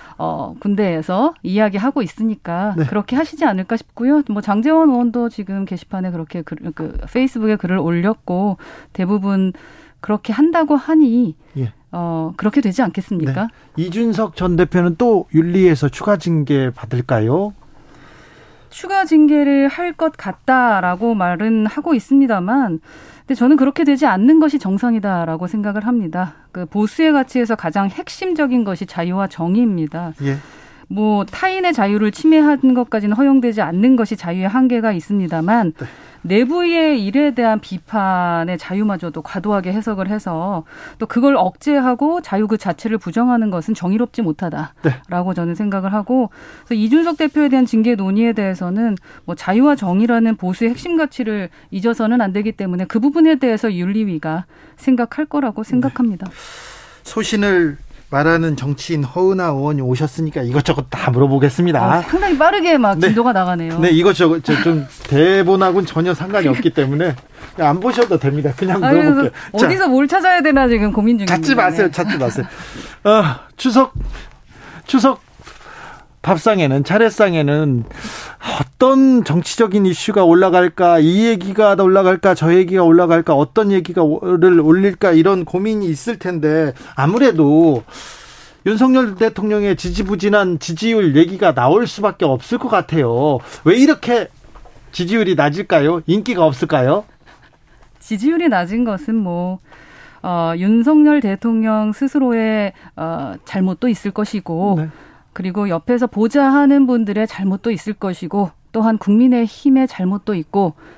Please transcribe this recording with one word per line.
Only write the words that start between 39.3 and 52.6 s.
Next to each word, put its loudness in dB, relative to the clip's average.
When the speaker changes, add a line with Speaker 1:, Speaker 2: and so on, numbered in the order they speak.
Speaker 1:
해석을 -6
해서 -6
또 -6
그걸 2
억제하고 0
자유 -4
그 -2
자체를 -6
부정하는 -2
것은 -4
정의롭지 -4
못하다라고 -4
Speaker 2:
네. -4
Speaker 1:
저는 -4
생각을 -4
하고, -2
그래서 -6
이준석 2
대표에 0
대한 2
징계 0
논의에 0
대해서는 -4
뭐, -8
자유와 2
정의라는 0
보수의 -2
핵심 -4
가치를 -4
잊어서는 0
안 -2
되기 -4
때문에 -6